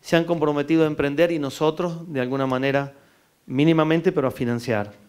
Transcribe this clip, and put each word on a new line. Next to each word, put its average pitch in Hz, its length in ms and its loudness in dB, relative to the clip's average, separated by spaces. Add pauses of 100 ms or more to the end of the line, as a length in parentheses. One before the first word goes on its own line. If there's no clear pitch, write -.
se - 160 0
han 170 80 2
comprometido 156 600 0
a - 20 2
emprender 151 460 0
y 165 60 -2
nosotros, 160 760 -4
de 135 80 -2
alguna 135 260 -2
manera, 139 480 0 (520)
mínimamente, 160 680 2
pero 139 160 0
a - 20 0
financiar. 117 640 -4 (160)